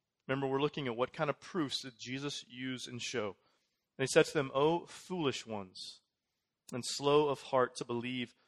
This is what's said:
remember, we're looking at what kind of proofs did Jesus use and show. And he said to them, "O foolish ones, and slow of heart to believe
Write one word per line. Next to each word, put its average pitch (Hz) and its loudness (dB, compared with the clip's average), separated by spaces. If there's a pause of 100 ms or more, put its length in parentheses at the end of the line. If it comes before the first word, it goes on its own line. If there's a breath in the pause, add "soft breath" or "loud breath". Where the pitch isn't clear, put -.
(260)
remember, 135 -2
we're 135 2
looking 151 0
at 117 -2
what 127 0
kind 156 -2
of 139 -4
proofs - -4
did 131 -12
Jesus 135 -6
use 127 -6
and 123 -8
show. 107 -2 (600)
And 131 0
he - -2
said 160 8
to - -10
them, 135 0
"O 156 2
foolish 156 -4
ones, 98 -12 (720)
and 123 -4
slow 147 4
of 135 -2
heart 127 2
to - -4
believe 120 -4 (140)